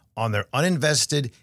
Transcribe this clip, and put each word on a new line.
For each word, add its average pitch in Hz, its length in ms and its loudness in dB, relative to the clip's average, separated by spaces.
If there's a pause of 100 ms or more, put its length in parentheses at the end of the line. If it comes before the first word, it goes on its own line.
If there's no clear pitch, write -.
(180)
on 113 160 -2
their 101 100 0 (100)
uninvested, 147 760 0 (120)